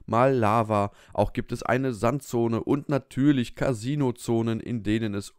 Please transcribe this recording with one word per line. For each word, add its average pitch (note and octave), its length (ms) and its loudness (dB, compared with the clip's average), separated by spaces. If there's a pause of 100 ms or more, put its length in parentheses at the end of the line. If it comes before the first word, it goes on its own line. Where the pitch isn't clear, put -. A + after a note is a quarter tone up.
mal B2+ 280 4
Lava, G#2+ 580 2 (200)
auch - 220 0
gibt - 180 -6
es - 100 -8
eine C3 320 -2
Sandzone A#2 720 0
und C#3 240 0
natürlich C3+ 680 0
Casino-Zonen, A#2 1040 -2
in A#2 220 -6
denen G#2+ 300 0
es G2+ 260 -8